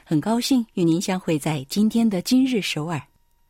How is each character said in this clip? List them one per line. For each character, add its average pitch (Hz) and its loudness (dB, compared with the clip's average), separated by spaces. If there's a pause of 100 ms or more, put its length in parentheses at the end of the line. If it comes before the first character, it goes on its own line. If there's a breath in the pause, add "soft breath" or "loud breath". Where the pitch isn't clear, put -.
很 156 0
高 226 0
兴 240 0 (100)
与 185 0
您 165 2
相 185 -2
会 170 -2
在 147 -4
今 214 2
天 233 2
的 185 -2
今 254 2
日 247 -2
首 156 -6
尔。 170 -6 (480)